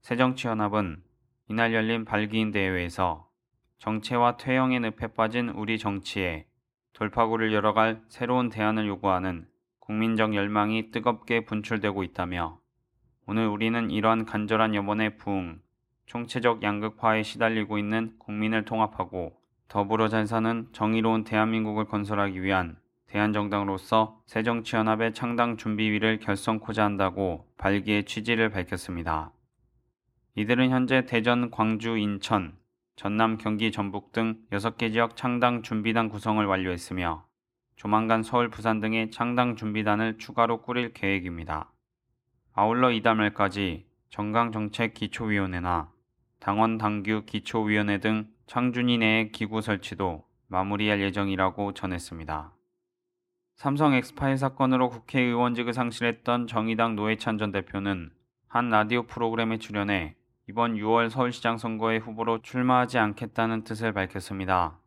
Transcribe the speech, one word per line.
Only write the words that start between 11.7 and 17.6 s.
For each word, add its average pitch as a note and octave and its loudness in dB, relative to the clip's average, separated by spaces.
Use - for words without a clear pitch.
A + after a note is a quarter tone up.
있다며 F2 -6
오늘 A2 0
우리는 A2+ -2
이러한 A2 2
간절한 A2 2
염원의 G#2 0
부응, F2+ -4
총체적 A#2+ -2
양극화에 G#2+ 0
시달리고 G#2+ -2